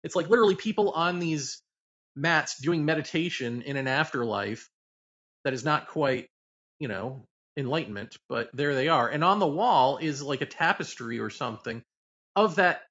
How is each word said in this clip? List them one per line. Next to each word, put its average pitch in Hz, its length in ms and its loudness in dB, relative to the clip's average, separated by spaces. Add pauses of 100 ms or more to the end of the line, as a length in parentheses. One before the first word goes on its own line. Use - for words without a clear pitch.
It's, 165 140 -6
like, 165 120 0
literally 214 280 6
people 208 340 0
on 175 280 0
these 156 440 -4 (540)
mats 151 440 0
doing 156 240 0
meditation 151 800 -2
in 139 140 -6
an 135 100 -2
afterlife 117 800 -2 (760)
that 135 100 0
is 120 100 -8
not 151 240 0
quite, 135 400 -2 (500)
you 143 100 -6
know, 113 360 -8 (320)
enlightenment, 123 600 -6 (120)
but 117 260 -4
there 143 200 0
they 135 140 2
are. 131 200 4
And 151 160 0
on 196 140 4
the 196 80 4
wall 147 520 4
is, 147 240 -4
like, 139 180 -4
a 135 60 -2
tapestry 131 720 -4
or 113 120 -6
something 117 520 -8 (540)
of 196 200 4
that 180 340 2